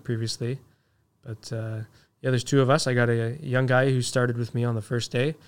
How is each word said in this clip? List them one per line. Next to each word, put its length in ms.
previously. 560
But, 300
uh, 260
yeah, 80
there's 140
two 160
of 100
us. 160
I 80
got 160
a 320
young 240
guy 240
who 120
started 360
with 160
me 100
on 100
the 80
first 280
day. 240